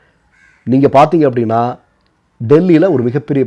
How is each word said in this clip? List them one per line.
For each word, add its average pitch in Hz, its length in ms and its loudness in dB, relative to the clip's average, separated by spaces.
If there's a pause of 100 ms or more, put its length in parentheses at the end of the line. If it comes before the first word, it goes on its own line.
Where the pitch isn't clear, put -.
(720)
நீங்க 135 240 2
பார்த்தீங்க 151 320 2
அப்படின்னா 117 320 -2 (920)
டெல்லியில 170 420 2
ஒரு 123 140 -2
மிகப்பெரிய 135 380 -4